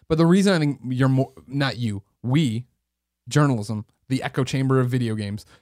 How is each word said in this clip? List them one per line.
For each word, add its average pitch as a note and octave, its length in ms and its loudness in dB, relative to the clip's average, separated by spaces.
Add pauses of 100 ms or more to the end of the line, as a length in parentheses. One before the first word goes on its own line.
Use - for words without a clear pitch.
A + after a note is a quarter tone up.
But D#3+ 100 0
the E3 80 4
reason F#3+ 260 4
I E3+ 60 2
think C#3+ 260 -2
you're B2+ 240 0
more, C3 240 0 (140)
not C3 320 -4
you, G#2 240 -4 (200)
we, B2 440 0 (600)
journalism, A#2 580 0 (220)
the C3 140 -2
echo C3+ 220 -4
chamber C3 360 0
of B2 100 0
video A#2+ 240 -2
games, G#2 320 -8 (160)